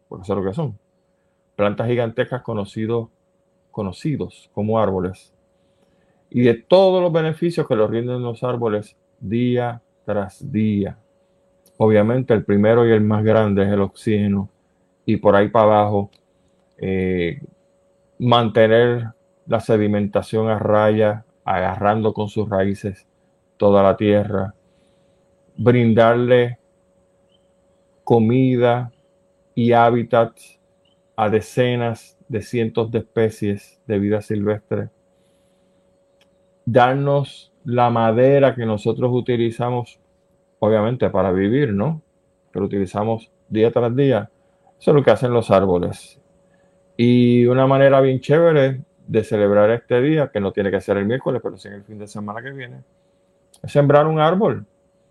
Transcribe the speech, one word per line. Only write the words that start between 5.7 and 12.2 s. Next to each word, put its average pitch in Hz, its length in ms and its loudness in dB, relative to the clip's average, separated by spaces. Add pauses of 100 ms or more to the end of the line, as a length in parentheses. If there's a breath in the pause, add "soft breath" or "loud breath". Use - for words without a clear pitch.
y 123 140 -2
de 120 100 4
todos 185 500 2
los 175 80 0
beneficios 160 560 -4
que 131 80 -2
los 107 140 0
rinden 123 340 -6
los 120 180 -8
árboles 117 540 -4 (240)
día 120 600 -4 (240)
tras 101 440 -6
día. 101 480 -2 (800)
Obviamente 113 580 2